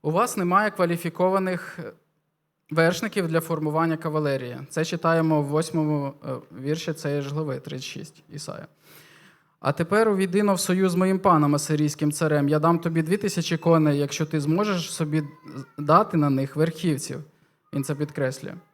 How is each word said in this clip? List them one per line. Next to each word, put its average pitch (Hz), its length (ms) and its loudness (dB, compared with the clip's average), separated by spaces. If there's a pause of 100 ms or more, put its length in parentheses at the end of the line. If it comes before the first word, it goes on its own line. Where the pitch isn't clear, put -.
«У 147 80 -2
вас 214 260 0
немає 196 340 2
кваліфікованих 180 1080 0 (920)
вершників 170 580 2
для 160 120 2
формування 160 560 0
кавалерії». 139 640 -2 (120)
Це 165 140 -2
читаємо 165 580 2
в - 20 0
восьмому, 151 680 -2 (120)
е, 131 100 -6 (280)
вірші 156 300 -4
цієї 147 300 -4
ж 139 80 -8
глави, 143 300 -6
тридцять 135 280 -10
шість, - 340 -16 (100)
Ісая. - 340 -12 (960)
«А 143 120 -2
тепер 214 360 2
увійди 190 340 2
но 202 120 4
в 175 60 -2
союз 185 320 2
з - 20 0
моїм 185 240 2
паном 151 360 4
асирійським 147 580 0
царем. 147 360 2
Я 151 100 4
дам 165 200 4
тобі 165 240 0
дві 165 140 0
тисячі 180 400 -2
коней, 156 420 4
якщо 147 280 -2
ти 156 140 -2
зможеш 175 520 0
собі 151 300 -2 (560)
дати 170 380 4
на 147 140 2
них 135 260 -2
верхівців». 160 640 -2 (520)
Він 139 120 -2
це 151 100 -4
підкреслює. 139 600 -6 (200)